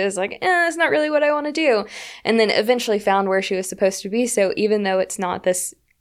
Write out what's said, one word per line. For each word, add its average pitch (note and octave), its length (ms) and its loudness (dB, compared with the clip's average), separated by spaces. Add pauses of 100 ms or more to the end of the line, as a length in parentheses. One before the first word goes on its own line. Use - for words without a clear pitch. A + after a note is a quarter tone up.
was G3 140 -2
like, G3 260 -4
"Eh, F4 240 2
it's E4 120 -2
not E4 120 2
really D4+ 200 2
what D4 120 2
I D4 100 4
wanna D4 200 -2
do." C4+ 320 2 (400)
And A3+ 160 2
then G#3+ 100 4
eventually A3+ 480 2
found G3 300 2
where F#3+ 140 2
she G3 120 -4
was F#3 140 -4
supposed G3 340 -2
to G3 60 -10
be. A#3 180 0
So G3+ 300 0
even G#3 260 2
though F#3+ 160 0
it's - 220 -4
not F#3 240 -4
this - 280 -2 (280)